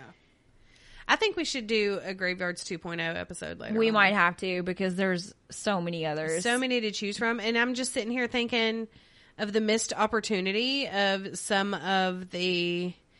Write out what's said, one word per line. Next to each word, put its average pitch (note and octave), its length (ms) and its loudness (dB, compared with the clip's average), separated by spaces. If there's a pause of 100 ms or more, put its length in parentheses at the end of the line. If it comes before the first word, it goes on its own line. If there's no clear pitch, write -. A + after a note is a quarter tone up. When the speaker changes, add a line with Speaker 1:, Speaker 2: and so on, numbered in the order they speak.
(1080)
Speaker 1:
I C4+ 100 6
think G#4 180 4
we E4+ 100 0
should A#3+ 220 -4
do G#3 360 2
a F#3 100 -4
Graveyards F3+ 500 -2
two F3+ 160 -6
point E3+ 220 -6
oh - 20 -2
episode E3+ 560 -6
later - 180 -2
Speaker 2:
We A3+ 120 6
Speaker 1:
on. A3 40 2
Speaker 2:
might G3+ 200 6
have F3 240 4
to, F3+ 260 -2
because F#3 320 -2
there's F#3 380 0 (180)
so G3+ 300 -2
many E3+ 240 -4
others. D#3+ 380 -2
Speaker 1:
So A#3+ 140 2
many B3+ 240 0
to G#3+ 100 -2
choose G3+ 260 -4
from. A#3 220 0
And A3+ 180 0
I'm B3 160 2
just B3 200 -4
sitting A3+ 180 -2
here B3 160 0
thinking A3+ 600 0 (500)
of G#3 160 -4
the A3 80 4
missed A3 320 2
opportunity G#3+ 960 0
of G3 500 0
some G3+ 360 0
of F#3 580 0
the, F3 640 0 (260)